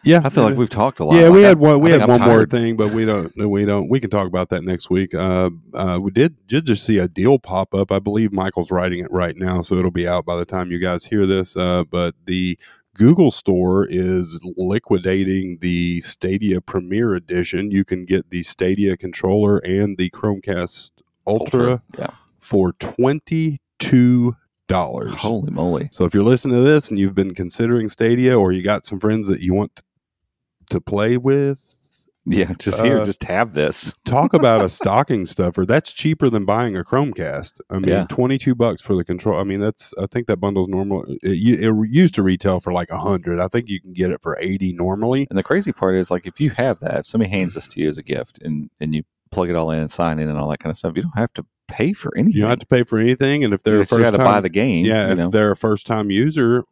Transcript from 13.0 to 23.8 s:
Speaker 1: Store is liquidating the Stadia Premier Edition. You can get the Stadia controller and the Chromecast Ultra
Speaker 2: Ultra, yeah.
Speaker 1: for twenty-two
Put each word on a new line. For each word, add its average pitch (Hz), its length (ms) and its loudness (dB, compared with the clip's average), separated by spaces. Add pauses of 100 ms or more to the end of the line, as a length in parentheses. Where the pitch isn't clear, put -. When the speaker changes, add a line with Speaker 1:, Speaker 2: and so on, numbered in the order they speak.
Speaker 1:
Store 92 520 0
is 90 540 -2 (180)
liquidating 95 1040 -2
the 87 420 -2
Stadia 95 580 -2
Premier 95 560 -2
Edition. 90 560 -4
You 98 120 2
can 90 200 -6
get 90 260 -2
the 87 140 -8
Stadia 95 520 -2
controller 98 600 0
and 98 380 -2
the 92 140 -2
Chromecast 95 840 -6 (340)
Ultra 113 340 -2
Speaker 2:
Ultra, 120 220 0 (160)
yeah. - 120 -8 (280)
Speaker 1:
for 92 340 0 (680)
twenty-two 123 960 2 (320)